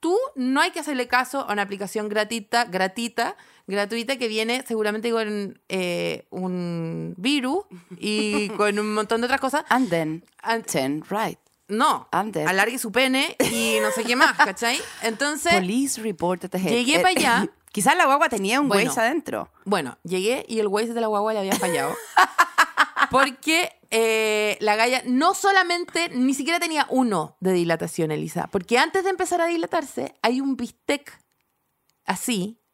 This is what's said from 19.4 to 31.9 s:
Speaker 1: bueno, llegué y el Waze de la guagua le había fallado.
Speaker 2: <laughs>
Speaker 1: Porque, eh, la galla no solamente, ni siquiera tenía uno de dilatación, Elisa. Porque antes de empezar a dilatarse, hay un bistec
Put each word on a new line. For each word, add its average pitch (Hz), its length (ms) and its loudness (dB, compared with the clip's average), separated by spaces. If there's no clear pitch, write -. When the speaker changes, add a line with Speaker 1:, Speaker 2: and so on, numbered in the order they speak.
Speaker 1:
bueno, 175 400 -2
llegué 185 420 0
y 220 140 -2
el 208 80 2
Waze 214 240 -2
de 233 80 -4
la 226 60 0
guagua 214 260 0
le 220 60 0
había 196 180 -2
fallado. 165 380 -2
Speaker 2:
<laughs> - 920 2
Speaker 1:
Porque, 285 600 2
eh, 220 680 2
la 208 160 4
galla 240 300 2
no 285 280 4
solamente, 349 760 2
ni 254 240 2
siquiera 294 240 -2
tenía 320 320 0
uno 214 500 0
de 185 120 2
dilatación, 165 580 0
Elisa. 156 400 -4
Porque 208 280 0
antes 349 260 2
de 381 60 0
empezar 370 300 -2
a 330 60 2
dilatarse, 330 760 -4
hay 247 180 0
un 269 160 -2
bistec - 600 -6